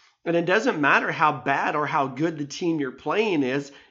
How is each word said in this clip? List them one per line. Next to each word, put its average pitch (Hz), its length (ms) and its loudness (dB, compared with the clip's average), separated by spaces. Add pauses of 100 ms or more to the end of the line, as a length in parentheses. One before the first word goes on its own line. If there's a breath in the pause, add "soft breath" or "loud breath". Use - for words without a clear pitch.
(240 soft breath)
And 170 120 0
it 170 100 2
doesn't 202 340 2
matter 175 320 4
how 151 200 2
bad 143 440 -2
or 151 80 0
how 143 220 0
good 143 320 -4
the 143 80 -6
team 165 340 -2
you're 131 120 -4
playing 170 500 0
is 135 280 -2 (200 loud breath)